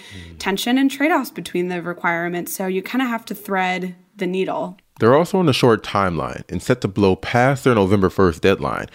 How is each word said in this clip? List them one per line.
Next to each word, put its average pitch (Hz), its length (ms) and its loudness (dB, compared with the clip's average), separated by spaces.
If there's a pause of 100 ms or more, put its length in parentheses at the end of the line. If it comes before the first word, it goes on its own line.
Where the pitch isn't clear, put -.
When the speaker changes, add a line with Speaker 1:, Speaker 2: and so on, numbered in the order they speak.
(140)
Speaker 1:
Mm. 85 240 -18
Speaker 2:
tension 196 380 -2
and 269 140 2
trade-offs 285 400 -2
between 180 380 -6
the 180 120 -6
requirements. 175 720 -4
So 190 140 -6
you 185 160 -4
kinda 254 240 -2
have 233 200 -4
to 208 80 -10
thread 185 600 -4 (200)
the 190 120 -6
needle. 180 500 -4 (240)
Speaker 1:
They're 113 140 6
also 175 240 2
on 175 100 2
a 127 60 4
short 117 280 4
timeline 82 680 -2
and 90 100 -6
set - 220 0
to 110 60 0
blow 95 280 4
past 127 480 0
their 127 100 4
November 95 360 4
first 90 320 2
deadline 80 520 0